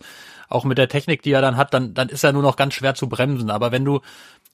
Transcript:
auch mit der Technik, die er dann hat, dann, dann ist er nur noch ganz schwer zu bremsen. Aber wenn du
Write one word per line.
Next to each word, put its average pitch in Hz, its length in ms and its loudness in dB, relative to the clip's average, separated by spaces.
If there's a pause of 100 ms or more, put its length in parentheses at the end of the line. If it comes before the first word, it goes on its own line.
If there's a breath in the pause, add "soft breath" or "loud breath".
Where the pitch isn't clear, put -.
(480 loud breath)
auch - 160 -2
mit 131 140 0
der 131 100 4
Technik, 147 340 -2
die 143 120 0
er 135 80 4
dann 131 160 2
hat, 139 160 0
dann, 127 200 0
dann 131 140 -2
ist - 160 -8
er 147 80 6
nur 143 120 0
noch 135 120 4
ganz 139 200 0
schwer 135 200 -2
zu 131 140 -6
bremsen. 123 400 -2
Aber 113 240 -2
wenn 131 100 0
du 139 160 0 (540 loud breath)